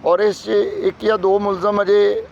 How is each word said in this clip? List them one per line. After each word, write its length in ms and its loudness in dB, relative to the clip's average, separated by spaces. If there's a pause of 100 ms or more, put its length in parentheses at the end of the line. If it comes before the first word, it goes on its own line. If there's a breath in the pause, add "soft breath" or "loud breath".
ਔਰ 140 2
ਇਸ 240 0
'ਚ 40 -12 (360)
ਇੱਕ 200 0
ਜਾਂ 140 0
ਦੋ 220 2
ਮੁਲਜ਼ਮ 420 -2
ਅਜੇ 500 2